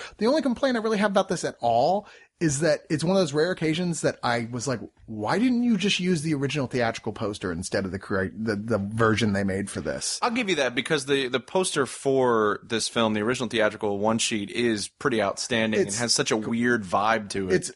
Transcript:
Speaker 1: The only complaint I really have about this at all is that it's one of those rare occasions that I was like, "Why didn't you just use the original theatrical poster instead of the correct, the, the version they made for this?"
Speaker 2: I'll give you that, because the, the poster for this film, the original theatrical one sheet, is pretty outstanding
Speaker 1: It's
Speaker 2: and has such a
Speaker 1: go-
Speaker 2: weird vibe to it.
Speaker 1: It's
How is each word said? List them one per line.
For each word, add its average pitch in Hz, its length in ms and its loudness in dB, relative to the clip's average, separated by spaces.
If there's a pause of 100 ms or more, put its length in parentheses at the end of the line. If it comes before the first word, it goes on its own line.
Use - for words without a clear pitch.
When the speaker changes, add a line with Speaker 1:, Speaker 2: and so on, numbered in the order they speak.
(180)
Speaker 1:
The 208 100 0
only 285 160 4
complaint 254 340 0
I 220 40 -4
really 220 180 0
have 208 120 2
about 190 180 2
this 175 140 -4
at 135 160 -4
all 131 480 2 (320)
is 147 220 0
that 151 280 2
it's 151 140 -2
one 185 120 2
of 196 60 6
those 143 120 0
rare 160 180 2
occasions 165 500 -2
that 139 220 0
I 120 280 0
was 120 160 -6
like, 123 120 -2 (260)
"Why 110 320 -2
didn't 240 240 2
you 233 160 2
just 190 220 0
use 180 240 0
the 160 100 0
original 139 320 -2
theatrical 117 480 -2
poster 101 380 -4
instead 92 340 -2
of 90 60 -4
the 85 80 -6
correct, 95 340 -2 (100)
the, 110 120 0
the 107 240 0
version 107 540 2
they 98 100 0
made 98 260 -2
for 101 100 -8
this?" 71 440 -4
Speaker 2:
I'll 240 80 2
give 226 180 -2
you 175 60 2
that, 131 180 0
because 135 320 -2
the, 139 220 2
the 123 120 0
poster 170 460 0
for 117 800 2
this 110 260 -2
film, 113 240 2
the 107 80 0
original 123 260 0
theatrical 107 520 0
one 110 180 2
sheet, 104 320 -2
is 113 380 0
pretty 120 340 0
outstanding 110 600 0
Speaker 1:
It's 98 160 -2
Speaker 2:
and 120 40 -2
has 117 140 0
such - 160 0
a 120 40 2
Speaker 1:
go- 107 140 -2
Speaker 2:
weird 117 340 2
vibe 104 460 0
to 98 200 -4
it. 92 40 2
Speaker 1:
It's - 220 0